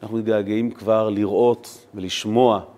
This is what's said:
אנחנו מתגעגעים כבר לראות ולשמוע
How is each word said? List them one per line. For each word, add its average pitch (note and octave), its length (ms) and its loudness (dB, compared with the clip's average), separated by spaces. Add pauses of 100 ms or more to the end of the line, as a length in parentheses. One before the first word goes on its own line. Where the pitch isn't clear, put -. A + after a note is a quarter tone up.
אנחנו A2 160 -6
מתגעגעים G#2+ 520 -2
כבר A2 400 0
לראות G#2 840 0
ולשמוע G#2+ 640 0 (180)